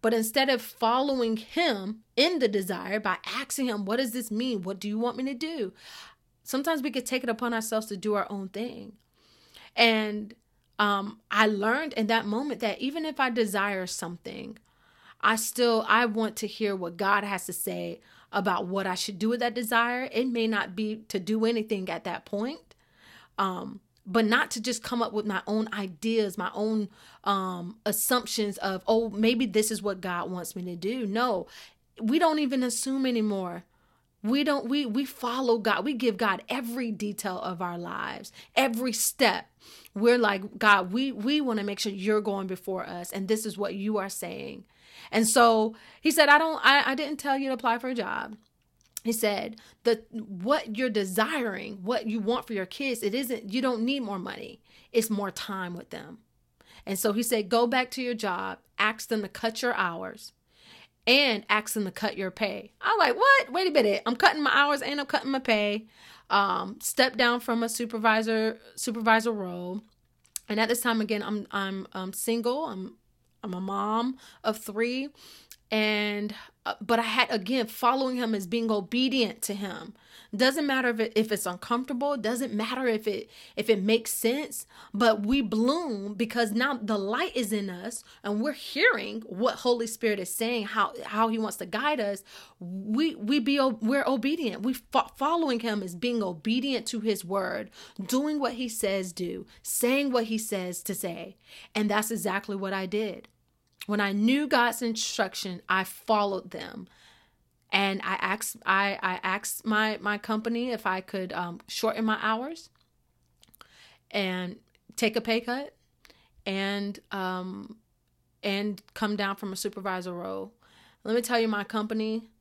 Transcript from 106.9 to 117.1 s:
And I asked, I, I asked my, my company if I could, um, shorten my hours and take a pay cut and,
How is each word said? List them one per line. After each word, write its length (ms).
And 340
I 180
asked, 340
I, 380
I 200
asked 420
my, 340
my 180
company 540
if 140
I 160
could, 320
um, 340
shorten 380
my 160
hours 480
and 460
take 220
a 40
pay 200
cut 340
and, 520